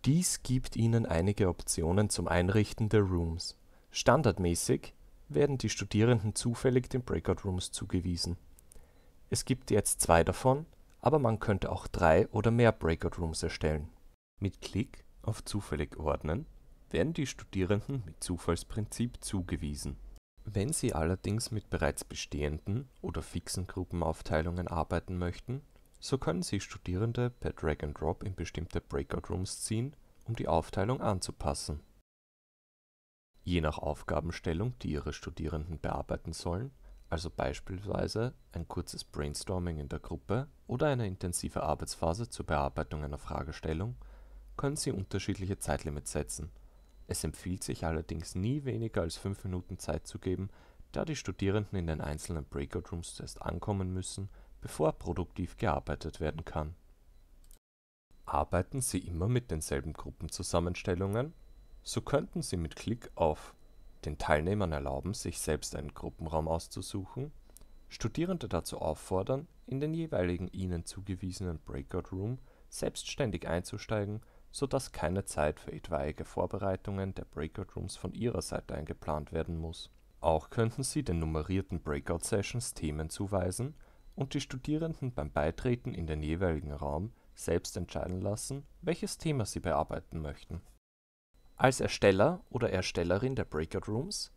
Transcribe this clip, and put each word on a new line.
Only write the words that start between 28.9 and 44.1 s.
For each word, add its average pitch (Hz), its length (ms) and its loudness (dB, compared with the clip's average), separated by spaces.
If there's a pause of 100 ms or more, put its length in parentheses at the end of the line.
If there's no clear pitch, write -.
Rooms 90 340 -4
ziehen, 120 320 -2 (300)
um 113 100 -2
die - 120 -2
Aufteilung 98 540 2
anzupassen. 78 800 -2 (1600)
Je 87 160 4
nach 76 200 2
Aufgabenstellung, 82 1040 -2
die 80 80 -2
Ihre 73 220 -2
Studierenden 78 680 -6
bearbeiten - 540 -4
sollen, 98 380 -4 (380)
also 85 220 -4
beispielsweise 95 1040 -2 (160)
ein 85 160 -6
kurzes - 360 -6
Brainstorming 80 760 -4
in 71 100 -6
der - 80 -6
Gruppe 101 500 -2 (200)
oder 131 200 2
eine 123 200 2
intensive 90 560 -2
Arbeitsphase 82 680 0
zur - 160 -8
Bearbeitung 76 580 0
einer 71 140 -6
Fragestellung, 80 800 -4 (640)